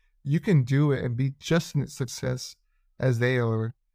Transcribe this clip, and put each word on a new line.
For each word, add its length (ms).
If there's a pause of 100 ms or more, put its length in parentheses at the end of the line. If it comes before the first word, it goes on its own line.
(240)
you 160
can 240
do 280
it 120
and 120
be 220
just 360
in 80
its 120
success 600 (420)
as 200
they 200
are. 360 (200)